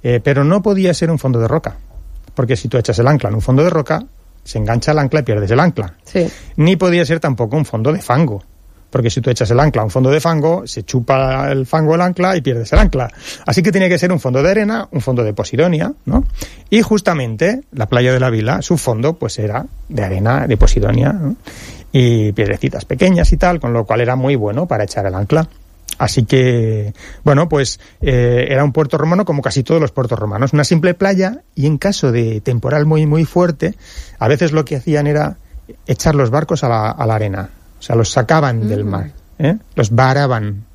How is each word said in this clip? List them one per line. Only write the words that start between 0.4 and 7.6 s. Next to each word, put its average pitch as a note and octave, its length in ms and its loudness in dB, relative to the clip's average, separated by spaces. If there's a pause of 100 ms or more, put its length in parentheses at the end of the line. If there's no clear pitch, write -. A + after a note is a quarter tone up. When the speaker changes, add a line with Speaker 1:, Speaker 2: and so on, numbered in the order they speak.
Speaker 1:
no F#3 180 2
podía F#3+ 320 2
ser E3 160 0
un D#3+ 80 0
fondo A#2 220 0
de A#2 80 0
roca, - 280 -2 (580)
porque A#2+ 240 0
si - 100 -8
tú B2 100 -2
echas A2+ 220 0
el A#2+ 80 4
ancla C3+ 220 2
en G#2 60 -2
un G#2+ 60 -2
fondo C3 220 2
de F3+ 60 4
roca, D#3+ 340 -2 (400)
se - 160 -10
engancha A#2 320 0
el D3+ 80 2
ancla C#3+ 220 0
y - 20 -6
pierdes G#2 280 -2
el B2 100 4
ancla. A2+ 320 0 (100)
Speaker 2:
Sí. E3+ 240 -2 (300)
Speaker 1:
Ni E3+ 180 4
podía F3 300 2
ser E3 160 -2
tampoco B2 340 -2
un D#3 100 0